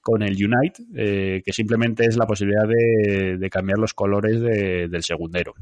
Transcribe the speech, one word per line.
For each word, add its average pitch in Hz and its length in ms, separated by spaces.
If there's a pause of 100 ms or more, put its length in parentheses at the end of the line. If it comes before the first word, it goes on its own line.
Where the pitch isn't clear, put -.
con 110 220
el 98 100
Unite, 120 500 (120)
eh, 98 500
que 95 80
simplemente 113 520
es 113 120
la 117 80
posibilidad 104 420
de, 104 720
de 95 120
cambiar 95 280
los 110 160
colores 104 480
de, 98 480
del 85 140
segundero. 85 580